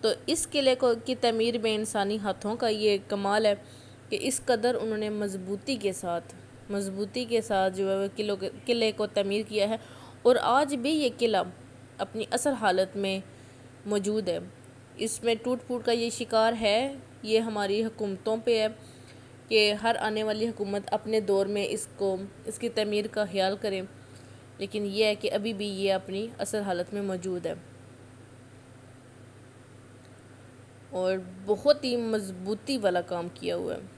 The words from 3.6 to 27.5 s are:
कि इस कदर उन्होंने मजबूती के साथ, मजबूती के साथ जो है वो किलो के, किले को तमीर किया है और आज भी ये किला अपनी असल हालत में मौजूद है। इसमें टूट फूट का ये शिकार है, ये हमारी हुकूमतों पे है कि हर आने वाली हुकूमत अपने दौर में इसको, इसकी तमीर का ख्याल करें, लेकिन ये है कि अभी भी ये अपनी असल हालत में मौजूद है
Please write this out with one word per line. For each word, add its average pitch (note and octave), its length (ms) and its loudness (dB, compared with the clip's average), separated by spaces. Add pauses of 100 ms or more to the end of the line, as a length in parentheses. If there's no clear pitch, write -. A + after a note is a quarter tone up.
कि G#3 80 -2
इस - 300 -2
कदर A#3+ 280 2
उन्होंने G#3+ 340 -2
मजबूती G3+ 680 -4
के G3+ 160 0
साथ, F3 420 -6 (340)
मजबूती G3+ 560 -4
के A3+ 160 2
साथ F#3+ 300 2
जो F#3+ 180 0
है G3 80 2
वो G3 120 0
किलो G#3 260 -2
के, F#3+ 120 -6 (180)
किले A3+ 260 2
को G#3+ 160 -2
तमीर G3+ 360 0
किया G#3 240 0
है A3 120 -2 (460)
और B3 120 8
आज C#4 380 4
भी B3 160 0
ये D4 200 2
किला G#3+ 320 2 (560)
अपनी G#3 320 -6
असल C4 220 2
हालत F#3+ 420 2
में F#3+ 260 -2 (640)
मौजूद G#3 420 0
है। E3+ 120 0 (600)
इसमें A3+ 380 0
टूट B3 220 -2
फूट B3 220 -4
का A#3 120 2
ये A#3 180 0
शिकार A3+ 440 2
है, A#3 520 0 (160)
ये A3 160 4
हमारी G#3 420 0
हुकूमतों A3 560 -2
पे A3+ 220 2
है G#3+ 80 2 (800)
कि G#3+ 260 6
हर A3 240 2
आने G#3+ 240 0
वाली G#3+ 240 0
हुकूमत G3+ 420 -4
अपने A3 340 0
दौर G3 260 4
में G3+ 180 0
इसको, G3 520 -2 (300)
इसकी A#3 220 -4
तमीर G#3+ 380 0
का G#3+ 180 -2
ख्याल F#3+ 300 0
करें, G3 260 -2 (800)
लेकिन G3+ 260 -4
ये G#3 200 2
है G#3+ 100 4
कि G#3 140 -4
अभी G#3+ 240 0
भी G#3 140 -4
ये G3 240 0
अपनी F#3+ 360 -2 (120)
असल G3+ 220 -2
हालत F3+ 320 -4
में G3+ 80 -2
मौजूद F#3 440 -4
है E3+ 100 -4 (3500)